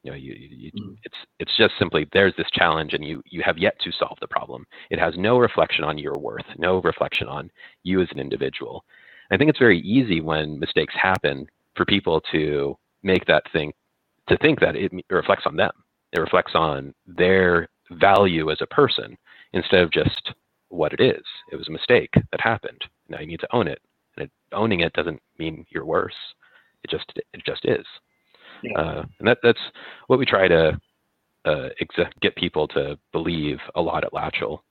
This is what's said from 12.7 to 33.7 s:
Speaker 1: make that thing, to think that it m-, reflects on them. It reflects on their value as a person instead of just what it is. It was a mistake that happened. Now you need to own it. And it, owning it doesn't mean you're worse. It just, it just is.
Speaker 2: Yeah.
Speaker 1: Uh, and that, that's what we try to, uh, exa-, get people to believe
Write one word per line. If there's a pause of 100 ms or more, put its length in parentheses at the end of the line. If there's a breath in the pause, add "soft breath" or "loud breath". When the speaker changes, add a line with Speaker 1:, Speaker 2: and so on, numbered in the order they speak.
Speaker 1:
make
that
thing, (560)
to
think
that
it
m-, (100)
reflects
on
them. (400)
It
reflects
on (120)
their (220)
value
as
a
person (360 soft breath)
instead
of
just (360)
what
it
is. (260)
It
was
a
mistake (180)
that
happened. (280)
Now
you
need
to
own
it. (360)
And
it, (200)
owning
it
doesn't (180)
mean
you're
worse. (720 soft breath)
It
just,
it
just
is. (760 loud breath)
Speaker 2:
Yeah.
Speaker 1:
Uh, (160)
and
that,
that's (480 loud breath)
what
we
try
to, (680)
uh, (120)
exa-, (100)
get
people
to (140)
believe (180)